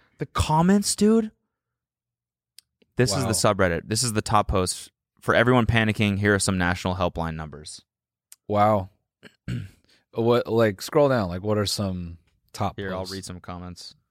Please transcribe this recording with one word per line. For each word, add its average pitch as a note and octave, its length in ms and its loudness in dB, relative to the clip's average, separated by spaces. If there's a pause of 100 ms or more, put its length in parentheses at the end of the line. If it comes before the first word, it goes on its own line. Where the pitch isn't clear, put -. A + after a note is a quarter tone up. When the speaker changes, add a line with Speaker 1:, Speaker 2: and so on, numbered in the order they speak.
(200)
Speaker 1:
The D#3+ 80 -6
comments, F3+ 680 2
dude. A3 360 2 (1600)
This B2 160 2
is A2+ 120 -2
the A#2 40 -2
Speaker 2:
Wow. A2 40 0 (240)
Speaker 1:
subreddit. F2+ 320 0
This A2+ 160 -2
is A#2 100 -4
the G#2+ 80 -2
top G#2 260 0
post. - 440 -4 (280)
"For - 140 0
everyone A#2 320 6
panicking, G#2+ 540 0
here G#2 160 2
are G2 40 2
some F#2+ 180 -2
national F2+ 380 -2
helpline E2+ 400 -4
numbers." D2+ 460 -14 (680)
Speaker 2:
Wow. G#2 420 2 (580)
<clears throat> - 20 -10 (680)
What, A#2 300 2
like, A2 380 2
scroll D3 260 2
down. A2 200 0
Like, F2+ 120 -8
what G#2 160 -2
are G#2 80 0
some F2+ 540 -6 (340)
top G2 240 -6
Speaker 1:
Here, G2 140 -6
Speaker 2:
posts? F#2 200 -8
Speaker 1:
I'll G2 40 -10
read F#2+ 100 -12
some F2+ 140 -14
comments. F2+ 560 -16 (160)